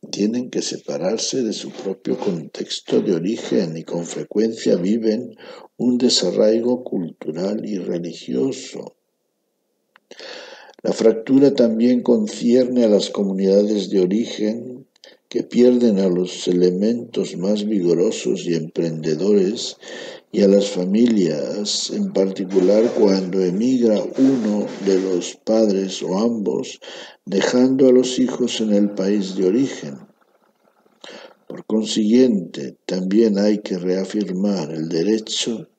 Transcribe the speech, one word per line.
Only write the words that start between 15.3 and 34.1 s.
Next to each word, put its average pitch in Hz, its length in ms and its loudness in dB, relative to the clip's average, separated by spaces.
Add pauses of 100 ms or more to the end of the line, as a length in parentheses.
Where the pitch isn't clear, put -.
pierden 120 580 4
a 98 80 2
los 90 400 -2
elementos 90 880 0
más 104 280 -2
vigorosos 87 840 0
y 85 80 -2
emprendedores 85 1200 -2 (560)
y 101 100 0
a 98 60 6
las 98 220 4
familias, 98 1200 0
en 104 220 -4
particular 95 800 2
cuando 95 500 2
emigra 107 580 2 (180)
uno 107 480 2 (200)
de 95 140 4
los 92 360 -4
padres 101 680 0
o 92 160 -2
ambos, - 600 -2 (440)
dejando 131 640 2
a 127 40 8
los 127 260 4
hijos 123 420 -2
en 110 120 0
el 101 180 4
país 95 440 -2
de 95 120 0
origen. 107 520 -2 (1500)
Por - 180 -14
consiguiente, 107 1120 0 (100)
también 98 520 2
hay 104 200 2
que 101 180 -6
reafirmar 92 960 -2